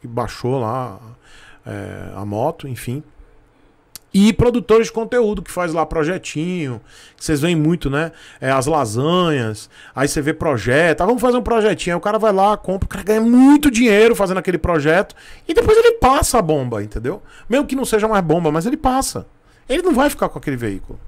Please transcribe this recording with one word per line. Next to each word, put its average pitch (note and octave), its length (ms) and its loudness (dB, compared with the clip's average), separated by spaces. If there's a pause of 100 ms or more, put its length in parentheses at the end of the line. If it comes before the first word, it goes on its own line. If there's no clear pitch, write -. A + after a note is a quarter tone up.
que B2+ 60 -18
baixou A#2+ 520 -4
lá, A#2 380 -6 (640)
é, F#2+ 520 -12
a G2 100 -10
moto, A#2 420 -6
enfim. B2 360 -10 (1080)
E G#3 220 4
produtores A3+ 540 2
de A3+ 40 -12
conteúdo A3 520 -2
que - 80 -18
faz F3 200 -4
lá D#3+ 140 0
projetinho, D#3+ 960 -6 (340)
que - 80 -20
vocês D3+ 180 0
veem F3 140 0
muito, D#3 360 0
né? D#3 200 -4 (300)
É, C3 80 -4
as C3+ 160 0
lasanhas, C#3+ 1040 -2 (240)
aí C3+ 140 -2
você D3+ 120 -2
vê D3+ 140 -2
projeto, D3+ 680 0
"ah, F3 40 2
vamos A3+ 160 0
fazer B3 160 2
um A#3+ 60 -2
projetinho", G#3 520 0
aí - 40 -2
o - 20 -14
cara G#3 160 -2
vai G#3+ 160 2
lá, G3+ 240 2
compra, F#3+ 300 -6
o - 20 -8
cara G3 140 -10
ganha G#3+ 180 0
muito C4+ 480 6
dinheiro A3+ 460 4
fazendo F#3+ 240 0
aquele F3+ 180 -4
projeto, E3 560 0 (340)
e E4 60 -4
depois A4 240 4
ele A#4 220 6
passa C4 400 2
a - 20 0
bomba, C3+ 400 -2
entendeu? A2 400 -8 (260)
Mesmo C4+ 200 0
que C4 80 -6
não C4+ 100 -4
seja G#3+ 220 0
mais G3+ 180 0
bomba, D#3+ 260 0
mas D#3+ 140 -2
ele C4 120 -2
passa. C4 500 -2 (420)
Ele E4 140 -2
não F4 100 2
vai C#4 160 2
ficar G#3 180 -4
com - 120 -8
aquele C3+ 180 -6
veículo. G#2 500 -8